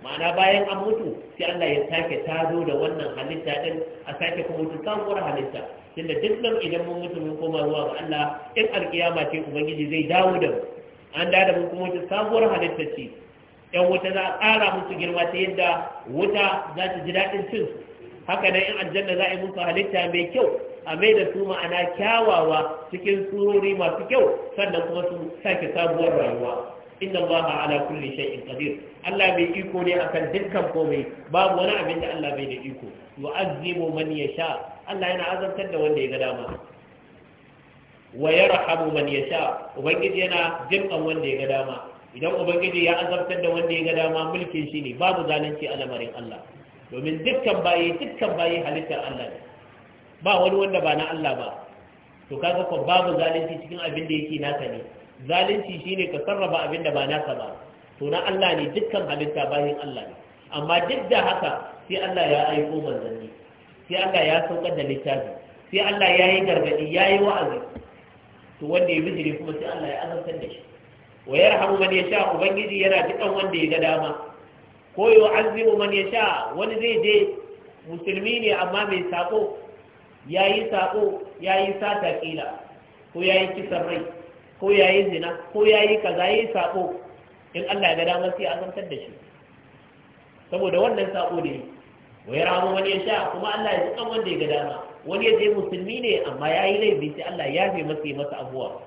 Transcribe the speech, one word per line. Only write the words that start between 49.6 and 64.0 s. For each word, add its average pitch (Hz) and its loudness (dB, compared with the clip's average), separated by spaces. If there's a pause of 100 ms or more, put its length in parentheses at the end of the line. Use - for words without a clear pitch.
Ba 185 4
wani 190 4
wanda 190 2
ba 156 2
na 160 -2
Allah 156 -2
ba. - -6 (840)
To 139 -8
kaga 175 0
ko 165 -2
babu 180 4
zalunci 160 0
cikin 175 -12
abin 156 -6
da 156 0
yake 151 -4
naka 143 -4
ne. 113 -8 (460)
Zalunci 185 0
shine 185 -2
ka 160 -6
sarrafa 170 0
abin 165 -4
da 151 0
ba 143 0
naka 147 -2
ba. - -8 (500)
To 143 -6
na 160 -2
Allah 190 2
ne, 147 -2
dukkan 202 -2
halitta 147 -2
bayin 147 0
Allah 123 -10
ne. - -16 (380)
Amma 160 2
duk 254 -2
da - 6
haka 220 0 (300)
sai 185 -6
Allah 185 0
ya 147 4
aiko 151 0
manzanni. 113 -6 (600)
Sai 175 -4
Allah 190 2